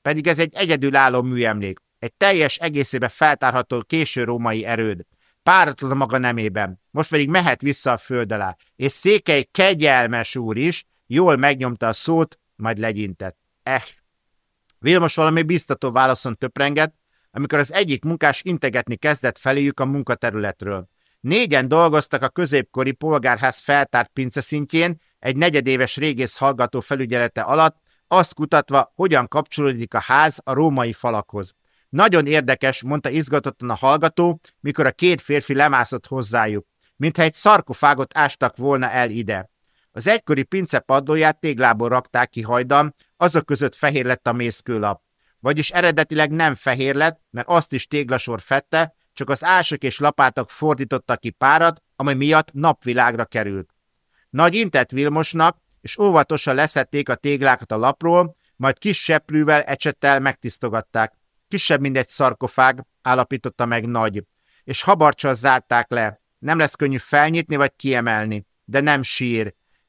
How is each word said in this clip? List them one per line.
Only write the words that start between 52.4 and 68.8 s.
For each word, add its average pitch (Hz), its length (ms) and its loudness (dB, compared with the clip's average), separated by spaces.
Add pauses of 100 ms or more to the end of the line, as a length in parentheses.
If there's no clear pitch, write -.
napvilágra 123 720 0
került. 101 440 -6 (600)
Nagy 170 240 2
intett 170 380 0
Vilmosnak, 156 640 0 (240)
és - 160 -10
óvatosan 156 580 2
leszették 143 540 -2
a 127 60 -2
téglákat 135 560 0
a 110 60 -2
lapról, 165 580 2 (200)
majd 131 220 -2
kis - 260 -4
seprűvel, 151 580 2
ecsettel 139 580 0
megtisztogatták. 117 920 -4 (340)
„Kisebb, 156 320 0
mint 135 180 -2
egy 127 100 0
szarkofág”, 131 800 0 (160)
állapította 127 640 -2
meg 117 220 -2
Nagy. 110 360 -2 (400)
„És - 180 -6
habarcsal 151 520 4
zárták 120 580 0
le. 110 300 -2 (180)
Nem 160 180 0
lesz 156 180 0
könnyű 135 220 -2
felnyitni 156 580 0
vagy 139 200 2
kiemelni. 110 680 -2 (200)
De 120 140 -2
nem 143 220 2